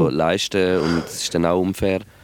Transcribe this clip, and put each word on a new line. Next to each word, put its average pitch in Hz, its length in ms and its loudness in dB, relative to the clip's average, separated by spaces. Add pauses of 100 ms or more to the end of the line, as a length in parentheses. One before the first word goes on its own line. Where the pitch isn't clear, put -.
noch 80 80 2
leisten 92 680 0
und 82 260 0
es - 180 -10
ist - 120 -8
dann 85 100 2
auch 87 140 2
unfair. 95 400 0 (240)